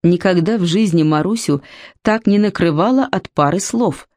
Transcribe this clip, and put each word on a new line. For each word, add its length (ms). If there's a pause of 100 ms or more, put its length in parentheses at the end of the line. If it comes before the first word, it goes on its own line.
Никогда 540
в 80
жизни 380
Марусю 580 (420)
так 220
не 120
накрывало 640
от 280
пары 280
слов 580